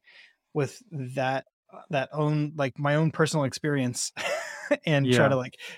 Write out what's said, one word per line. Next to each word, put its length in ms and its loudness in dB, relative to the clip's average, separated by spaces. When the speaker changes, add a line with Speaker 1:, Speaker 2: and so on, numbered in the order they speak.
Speaker 1:
with 360 -4
that, 560 -4
uh, 180 -20
that 220 -2
own, 440 0
like, 220 -2
my 180 2
own 140 4
personal 340 0
experience 720 -2
<laughs> 720 -4
and 240 4
try 180 6
Speaker 2:
Yeah. 0 -
Speaker 1:
to, 80 2
like, 220 -6